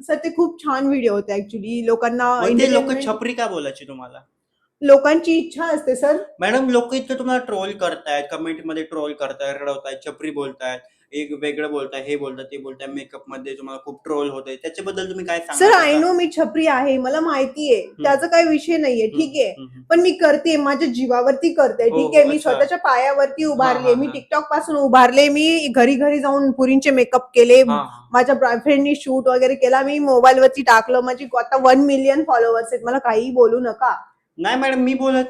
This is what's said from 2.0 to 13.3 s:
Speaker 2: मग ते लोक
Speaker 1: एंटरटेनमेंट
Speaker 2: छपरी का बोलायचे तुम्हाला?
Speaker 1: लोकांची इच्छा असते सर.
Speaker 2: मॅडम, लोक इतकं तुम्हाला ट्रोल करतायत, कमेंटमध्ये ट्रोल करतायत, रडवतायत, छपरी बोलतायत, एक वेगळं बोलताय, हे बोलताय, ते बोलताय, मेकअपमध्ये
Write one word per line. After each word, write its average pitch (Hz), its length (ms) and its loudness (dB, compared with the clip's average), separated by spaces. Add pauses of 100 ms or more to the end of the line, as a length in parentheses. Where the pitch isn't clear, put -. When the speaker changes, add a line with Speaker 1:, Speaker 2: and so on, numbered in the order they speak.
Speaker 2:
मग 226 80 0
ते - 20 0
लोक 240 120 2
Speaker 1:
एंटरटेनमेंट 269 440 0
Speaker 2:
छपरी 226 260 -6
का 233 140 -6
बोलायचे 143 420 -10
तुम्हाला? 127 300 -20 (640)
Speaker 1:
लोकांची 294 500 4
इच्छा 320 320 -4
असते 294 320 -4
सर. 285 200 0 (240)
Speaker 2:
मॅडम, 247 300 0
लोक 240 240 0
इतकं 262 200 -6
तुम्हाला 254 300 -4
ट्रोल 202 260 -6
करतायत, 160 600 -6
कमेंटमध्ये 160 520 -10
ट्रोल 156 300 -8
करतायत, 139 480 -8
रडवतायत, 139 360 -8 (100)
छपरी 151 240 -12
बोलतायत, 131 500 -10 (320)
एक 147 280 -10
वेगळं 147 300 -6
बोलताय, 135 320 -8
हे 143 140 -6
बोलताय, 135 280 -12
ते 139 120 -16
बोलताय, 135 300 -16
मेकअपमध्ये 135 640 -16